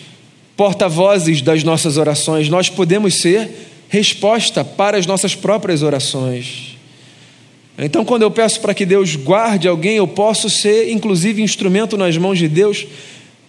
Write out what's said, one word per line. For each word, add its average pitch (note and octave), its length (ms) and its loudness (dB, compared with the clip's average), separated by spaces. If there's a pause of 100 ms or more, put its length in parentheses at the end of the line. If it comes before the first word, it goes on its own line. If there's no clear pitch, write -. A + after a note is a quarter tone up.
(560)
porta-vozes F#3 840 2
das D#3 240 2
nossas D#3+ 320 0
orações, D3+ 520 0
nós F3+ 200 0
podemos F#3+ 460 0
ser G3+ 360 0 (380)
resposta G3+ 760 0
para G3+ 340 0
as F3+ 80 -2
nossas F#3+ 280 -2
próprias F#3+ 480 -2
orações. C3 920 -4 (1040)
Então, D3+ 260 -2
quando A#3 180 2
eu G#3+ 80 4
peço A3 300 0
para G3+ 140 -2
que G3+ 100 -2
Deus F#3 320 2
guarde F#3+ 500 0
alguém, F3+ 300 0
eu G3+ 100 2
posso G#3 440 0
ser, A3 420 0
inclusive, G#3 500 0
instrumento G#3 540 0
nas F3+ 220 0
mãos F#3 200 0
de E3+ 80 2
Deus G3 400 0 (640)